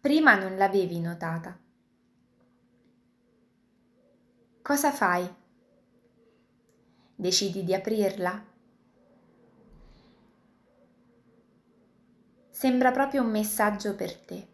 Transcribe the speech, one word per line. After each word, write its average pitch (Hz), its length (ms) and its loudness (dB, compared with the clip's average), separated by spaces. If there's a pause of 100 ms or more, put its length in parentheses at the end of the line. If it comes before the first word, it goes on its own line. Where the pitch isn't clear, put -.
Prima 285 320 6
non 190 220 -2
l'avevi 190 420 2
notata. 170 580 -8 (3000)
Cosa 285 300 2
fai? 180 420 0 (1800)
Decidi 190 480 -2
di 180 100 -2
aprirla? 196 720 -2 (4000)
Sembra 254 400 2
proprio 269 320 0
un 226 80 0
messaggio 208 640 -2
per 185 220 -8
te. - 380 -18